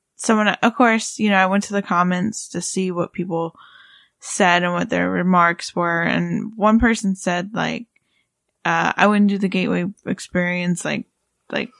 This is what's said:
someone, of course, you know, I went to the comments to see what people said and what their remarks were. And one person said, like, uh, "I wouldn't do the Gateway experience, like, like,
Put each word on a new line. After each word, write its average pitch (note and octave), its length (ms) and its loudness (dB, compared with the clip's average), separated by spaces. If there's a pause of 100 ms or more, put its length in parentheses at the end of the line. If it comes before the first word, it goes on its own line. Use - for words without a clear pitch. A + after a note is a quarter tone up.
(160)
someone, G#3+ 320 2
of A3+ 260 2
course, A3+ 440 2
you G#3+ 120 2
know, G3 60 4
I F#3+ 100 4
went G3 180 0
to - 80 -12
the G3+ 80 0
comments F3+ 680 0
to F3 100 -8
see F#3 300 -2
what E3+ 240 -4
people E3 420 -4 (640)
said F3 420 2
and F3 120 0
what F3 160 -4
their F3+ 200 0
remarks F3+ 640 2
were. E3+ 280 0
And E3+ 540 -2
one G#3+ 220 4
person A3+ 380 0
said, F#3 380 -4
like, D#3+ 320 -4 (800)
uh, E3+ 300 0
"I G3+ 100 4
wouldn't G#3 240 4
do G3+ 80 0
the G3 100 -2
Gateway F3+ 380 -2 (180)
experience, F3 800 -4
like, D3 220 -6 (440)
like, - 300 -6